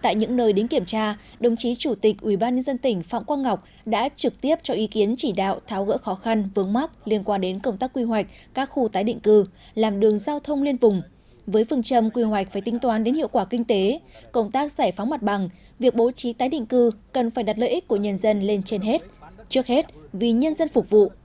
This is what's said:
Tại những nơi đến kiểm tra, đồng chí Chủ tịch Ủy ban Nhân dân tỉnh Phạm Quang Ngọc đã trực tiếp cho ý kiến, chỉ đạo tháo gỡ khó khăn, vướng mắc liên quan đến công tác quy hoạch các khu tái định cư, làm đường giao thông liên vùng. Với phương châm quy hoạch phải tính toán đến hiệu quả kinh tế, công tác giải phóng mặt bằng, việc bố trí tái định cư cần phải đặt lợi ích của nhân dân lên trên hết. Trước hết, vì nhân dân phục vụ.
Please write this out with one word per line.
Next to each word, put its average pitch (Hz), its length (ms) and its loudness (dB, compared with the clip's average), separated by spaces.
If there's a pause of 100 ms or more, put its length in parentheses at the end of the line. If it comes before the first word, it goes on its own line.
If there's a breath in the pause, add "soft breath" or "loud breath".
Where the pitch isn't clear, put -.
Tại 202 120 2
những 220 220 0
nơi 233 160 4
đến 208 160 2
kiểm 240 160 -2
tra, 214 320 -4 (240 loud breath)
đồng 233 160 2
chí 240 180 -2
Chủ 254 200 -2
tịch 208 260 0
Ủy 208 160 0
ban 233 180 0
Nhân 254 80 0
dân 262 160 -4
tỉnh 214 240 0
Phạm 226 220 -6
Quang 285 180 -2
Ngọc 214 220 -2 (200 soft breath)
đã 220 320 0
trực - 240 -4
tiếp 294 220 2
cho 254 120 -4
ý 214 120 -2
kiến, 214 320 0
chỉ 254 140 -4
đạo 190 340 -2
tháo 196 180 -4
gỡ 190 140 0
khó 190 160 -6
khăn, 214 400 -2
vướng 196 180 0
mắc 277 180 -2 (140)
liên 214 200 -2
quan 202 160 -2
đến 185 200 -4
công 233 180 -4
tác 262 140 -4
quy 262 100 -4
hoạch 220 240 -2 (280 loud breath)
các 269 160 -4
khu 240 180 0
tái 196 160 -2
định 240 160 -2
cư, 208 260 6 (280 loud breath)
làm 214 260 0
đường 214 180 4
giao 294 220 -4
thông 285 220 -2
liên 285 140 0
vùng. 208 260 4 (440 soft breath)
Với 214 180 2
phương 254 180 -2
châm 226 280 2
quy 240 120 -2
hoạch 214 300 -2
phải 202 100 -6
tính 233 160 -4
toán 226 260 0
đến 247 100 0
hiệu 311 140 -2
quả 214 160 0
kinh 233 200 -4
tế, 220 360 2 (320 loud breath)
công 220 180 0
tác 294 220 -2
giải 214 200 0
phóng 208 180 -6
mặt 277 120 -6
bằng, 202 260 -2 (300 loud breath)
việc 247 160 2
bố 233 160 2
trí 247 220 -6
tái 254 160 -2
định 269 180 -4
cư 240 240 4 (220)
cần 240 180 0
phải 233 140 -4
đặt 208 140 -2
lợi 240 100 0
ích 339 200 -4
của 208 80 0
nhân 202 220 -2
dân 214 220 2
lên 196 220 0
trên 196 180 -4
hết. 226 220 0 (460)
Trước 254 180 0
hết, 262 200 2 (260)
vì 226 200 0
nhân 294 220 2
dân 311 140 0
phục 220 220 0
vụ. 208 180 6 (160)